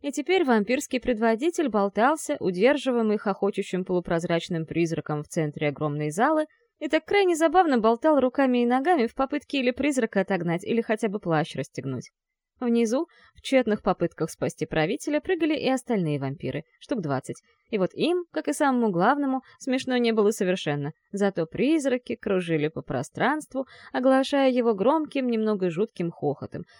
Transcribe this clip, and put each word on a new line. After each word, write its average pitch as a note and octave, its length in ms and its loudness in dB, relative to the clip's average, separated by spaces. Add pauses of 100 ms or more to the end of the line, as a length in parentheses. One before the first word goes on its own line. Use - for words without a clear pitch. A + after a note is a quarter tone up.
И C#4+ 80 -6
теперь F4+ 320 0
вампирский B3 560 2
предводитель A#3 720 0
болтался, A3 680 0
удерживаемый A3+ 760 2
хохочущим G3 720 -2
полупрозрачным E3+ 800 -2
призраком D#3 560 -2
в - 60 -14
центре D3+ 400 -2
огромной D3 420 -4
залы, D4 340 0 (340)
и D4+ 100 -8
так D#4+ 180 0
крайне G4 280 4
забавно D#4 440 4
болтал A#3 420 4
руками B3+ 380 2
и A#3+ 80 2
ногами C4 400 2
в - 80 -8
попытке C#4 460 -4
или B3 100 2
призрака B3+ 500 0
отогнать, F3 420 0
или A#3 200 0
хотя A3 260 0
бы G3+ 120 -4
плащ D#3+ 360 0
расстегнуть. C3+ 540 -8 (500)
Внизу, A#3 480 0 (260)
в - 80 -20
тщетных A#3+ 400 2
попытках F3 480 -2
спасти - 340 -4
правителя, G3+ 560 -2
прыгали D#4+ 360 -2
и - 120 -2
остальные F#3+ 520 -2
вампиры, C3+ 440 -6 (140)
штук B3+ 220 -6
двадцать. C#3 420 -6 (280)
И G#3+ 80 -4
вот F#3 160 0
им, E4+ 380 -2
как D4+ 140 -6
и D4 60 -2
самому B3+ 380 2
главному, C4 520 0 (160)
смешно B3+ 380 -2
не A#3 160 2
было G#3+ 180 4
совершенно. D#3+ 640 -2 (180)
Зато G3 360 -2
призраки B3+ 680 0
кружили E3+ 540 0
по D3+ 120 -8
пространству, C4 880 -4 (260)
оглашая C4+ 580 2
его A#3+ 240 2
громким, C4+ 540 0
немного G#3+ 400 0
жутким E3+ 440 -4
хохотом. - 520 -6 (160)